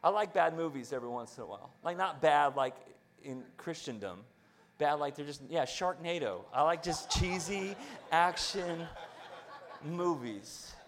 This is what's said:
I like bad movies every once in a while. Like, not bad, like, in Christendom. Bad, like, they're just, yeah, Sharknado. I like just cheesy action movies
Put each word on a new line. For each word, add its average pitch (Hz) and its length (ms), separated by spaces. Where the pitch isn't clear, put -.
I 165 60
like 202 240
bad 165 240
movies 143 340
every 120 180
once 120 280
in 123 60
a - 20
while. 101 240
Like, 175 120
not 175 260
bad, 143 340
like, 131 200
in 127 200
Christendom. 104 640
Bad, 147 140
like, 147 220
they're 147 100
just, 139 240
yeah, 160 160
Sharknado. 165 760
I 135 120
like 165 180
just 170 300
cheesy 185 640
action 170 760
movies 147 920